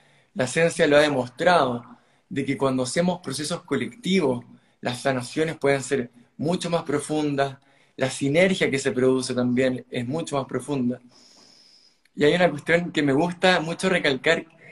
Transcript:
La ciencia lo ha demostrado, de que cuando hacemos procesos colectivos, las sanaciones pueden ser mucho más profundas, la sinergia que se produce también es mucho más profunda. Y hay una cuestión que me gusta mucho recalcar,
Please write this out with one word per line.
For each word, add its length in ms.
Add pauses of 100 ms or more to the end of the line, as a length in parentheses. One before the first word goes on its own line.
(360)
La 120
ciencia 400
lo 80
ha 60
demostrado, 1000 (300)
de 160
que 120
cuando 260
hacemos 380
procesos 420
colectivos, 840 (360)
las 200
sanaciones 560
pueden 260
ser 280 (260)
mucho 320
más 140
profundas, 720 (400)
la 120
sinergia 600
que 100
se 120
produce 420
también 560
es 180
mucho 300
más 80
profunda. 560 (1120)
Y 80
hay 120
una 140
cuestión 420
que 100
me 120
gusta 460
mucho 300
recalcar, 560 (260)